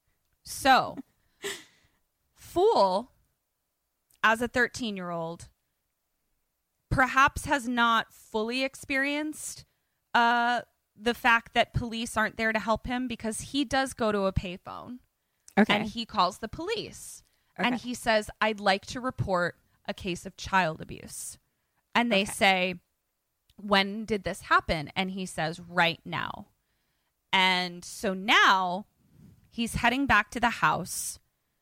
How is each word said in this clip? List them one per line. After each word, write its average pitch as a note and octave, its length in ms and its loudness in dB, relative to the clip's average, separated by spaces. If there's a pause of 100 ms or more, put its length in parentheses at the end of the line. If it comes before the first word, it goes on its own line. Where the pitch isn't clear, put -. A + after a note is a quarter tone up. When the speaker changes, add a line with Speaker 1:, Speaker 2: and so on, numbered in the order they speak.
(440)
Speaker 1:
So, G#3+ 520 2 (460)
<laughs> - 920 -16
Fool, B3 760 2 (1120)
as A3 180 4
a B3 80 0
thirteen-year-old, F3+ 1000 -4 (1400)
perhaps C4+ 560 4
has C#4 220 0
not A#3 440 2
fully A#3 500 -4
experienced, C#4+ 1000 -4 (500)
uh, A#3+ 480 2 (360)
the A3 160 -2
fact A3+ 400 2
that - 200 2
police A#3 420 -4
aren't G#3+ 200 0
there A3 160 0
to A3 80 -2
help A3 260 -2
him B3+ 220 -4
because A3+ 320 -6
he C#4 240 -4
does C4 280 -2
go A3 200 0
to G3+ 140 0
a F#3+ 60 0
payphone. F3+ 680 -8 (600)
Speaker 2:
Okay. G3+ 160 4
Speaker 1:
And G#3+ 140 0
he A3+ 180 -8
calls F#3+ 320 0
the A3+ 100 -10
police. D#4+ 760 -10 (320)
And A#3+ 180 0
Speaker 2:
Okay. A3+ 140 -8
Speaker 1:
he B3 60 -6
says, A3 360 0 (100)
"I'd A3 200 0
like G3+ 260 2
to - 140 -8
report F#3+ 580 -2 (300)
a G#3 60 -8
case F3 320 -8
of F#3+ 100 -14
child F3+ 440 0
abuse." - 580 -14 (560)
And A#3+ 180 2
they G3 100 4
Speaker 2:
Okay. G#3 100 -6
Speaker 1:
say, F#3 420 2 (840)
"When G3+ 480 0
did G#3 200 -4
this F3+ 180 -8
happen?" G3+ 540 0
And F#3+ 160 -2
he F#3+ 140 -8
says, E3+ 340 -6
"Right E3+ 440 0
now." - 440 -8 (840)
And F3+ 520 2
so - 300 -4
now G3 720 4 (640)
he's - 260 -6
heading B3 300 2
back G#3+ 260 4
to A#3+ 80 -8
the A#3 100 2
house, - 680 -2 (440)